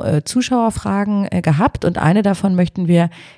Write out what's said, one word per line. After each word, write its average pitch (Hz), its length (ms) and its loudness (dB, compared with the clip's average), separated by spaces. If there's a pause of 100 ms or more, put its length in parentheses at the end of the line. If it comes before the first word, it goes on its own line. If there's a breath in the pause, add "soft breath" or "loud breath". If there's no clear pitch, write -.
äh, 151 200 0
Zuschauerfragen, 208 1080 -2
äh, 180 100 -2
gehabt 160 440 0
und 175 120 -2
eine 175 240 2
davon 196 340 0
möchten 180 320 0
wir 170 220 4 (280 loud breath)